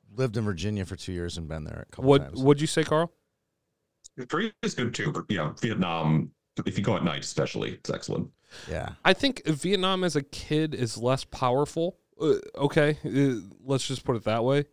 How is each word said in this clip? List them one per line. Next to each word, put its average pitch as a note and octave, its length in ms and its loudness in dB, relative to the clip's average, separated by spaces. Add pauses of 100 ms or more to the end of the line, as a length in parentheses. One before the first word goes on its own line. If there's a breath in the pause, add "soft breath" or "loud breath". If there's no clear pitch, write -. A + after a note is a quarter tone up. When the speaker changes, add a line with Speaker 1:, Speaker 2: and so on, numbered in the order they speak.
(160)
Speaker 1:
lived A#2+ 220 0
in A#2 80 0
Virginia G2+ 400 -2
for F#2 100 -8
two - 160 -10
years F2 280 -4
and D#2+ 80 -8
been D#2 160 -6
there D#2 260 -10
a - 60 -20
couple C3 120 0
Speaker 2:
What, C#3 140 8
Speaker 1:
times. F2 180 -10
Speaker 2:
what'd C#3 220 6
you D#3 60 0
say, D#3+ 160 0
Carl? D#3+ 280 0 (1160)
Speaker 3:
Korea G#3+ 240 -2 (100)
is - 140 -2
good A#2+ 180 -2
too, - 180 -2
but, - 180 -6
you G#2 80 0
know, D2+ 220 -2
Vietnam, E2+ 720 2 (340)
if - 120 -2
you G2+ 60 0
go G#2 120 4
at - 80 0
night D2+ 200 -2
especially, A1+ 480 -4
it's - 180 -12
excellent. - 400 -4 (400 loud breath)
Speaker 1:
Yeah. - 200 -6 (160)
Speaker 2:
I F#3 80 6
think - 320 0
Vietnam F#3 580 0
as E3 120 0
a D3 60 2
kid D#3 540 -2
is A#2 220 -4
less B2 260 0
powerful. C#3+ 760 0 (220)
Uh, D3 160 4 (200)
okay, D3 500 2
uh, B2+ 360 2 (220)
let's C3+ 240 0
just C3 160 -6
put B2+ 120 0
it G#2+ 100 -6
that A2+ 180 0
way. C#3+ 300 2